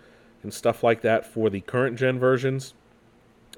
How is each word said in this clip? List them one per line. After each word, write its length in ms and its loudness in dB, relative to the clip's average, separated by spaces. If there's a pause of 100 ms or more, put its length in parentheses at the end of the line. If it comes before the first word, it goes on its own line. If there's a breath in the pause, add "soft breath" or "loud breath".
(420 soft breath)
and 120 -12
stuff 300 -2
like 180 2
that 240 2
for 240 -2
the 100 -2
current-gen 580 -2
versions, 560 0 (840)